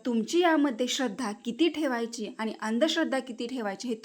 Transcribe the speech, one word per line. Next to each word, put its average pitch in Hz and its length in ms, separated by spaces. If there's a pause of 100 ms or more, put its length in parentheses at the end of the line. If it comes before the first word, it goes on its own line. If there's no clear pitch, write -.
तुमची 233 340
यामध्ये 285 480
श्रद्धा 226 440 (140)
किती 240 240
ठेवायची 240 580 (120)
आणि 220 220
अंधश्रद्धा 269 580
किती 240 280
ठेवायची 226 400
हे 233 180